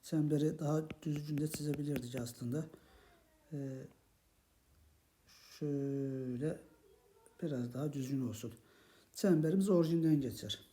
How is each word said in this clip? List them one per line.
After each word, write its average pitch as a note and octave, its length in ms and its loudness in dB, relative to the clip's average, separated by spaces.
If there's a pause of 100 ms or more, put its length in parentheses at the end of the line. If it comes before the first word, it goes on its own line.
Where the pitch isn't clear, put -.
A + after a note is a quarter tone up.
çemberi D3+ 560 2
daha D#3 220 0 (220)
düzgün D3 340 -4
de D3+ 100 -2
çizebilirdik C#3+ 680 -4
aslında. B2 500 -4 (880)
Ee, C3+ 340 -8 (1700)
şöyle C#3 1000 -4 (840)
biraz B2 320 -2
daha C#3+ 200 -4
düzgün C3 340 -2
olsun. A2 240 -8 (600)
Çemberimiz F#3 560 4
orijinden D#3+ 520 6
geçer. A2+ 380 -4 (140)